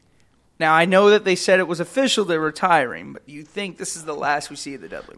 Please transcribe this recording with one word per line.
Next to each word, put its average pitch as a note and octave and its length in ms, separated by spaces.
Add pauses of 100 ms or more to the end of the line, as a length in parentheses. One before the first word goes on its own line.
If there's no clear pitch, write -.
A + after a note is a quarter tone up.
(600)
now D#3 140
I E3 120
know F#3+ 240
that G#3 160
they F#3 100
said F#3 240
it F3+ 80
was D#3+ 120
official A3 460
they're E3+ 140
retiring, D3+ 720
but - 120
do D3+ 80
you D3 100
think F3+ 340
this - 180
is E3 100
the D#3 100
last D3 340
we D3 60
see C#3 200
of C3 60
the D#2+ 60
Dudley - 300